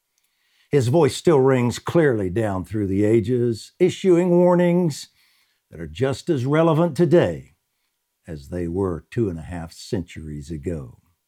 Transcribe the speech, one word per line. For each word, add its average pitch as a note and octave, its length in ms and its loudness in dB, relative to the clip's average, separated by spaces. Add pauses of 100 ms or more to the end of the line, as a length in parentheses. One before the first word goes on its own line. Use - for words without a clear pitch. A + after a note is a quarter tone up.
(680)
His B2+ 200 2
voice D3 260 4
still D#3 240 2
rings B2+ 400 2
clearly A#2+ 500 0
down F#2+ 360 -2
through G#2+ 220 -4
the F#2+ 180 0
ages, A#2 720 0
issuing F3+ 500 2
warnings F3 800 2 (640)
that - 100 -18
are E2 80 -10
just B2 420 -4
as C3 160 -2
relevant D#3 520 2
today C3+ 580 2 (720)
as C#2+ 220 -14
they F2 180 -6
were F2 420 -4
two A#2 180 -2
and E2+ 120 -6
a D#2+ 40 -14
half F2 300 -10
centuries D#2 800 -10
ago. D2+ 500 -10 (260)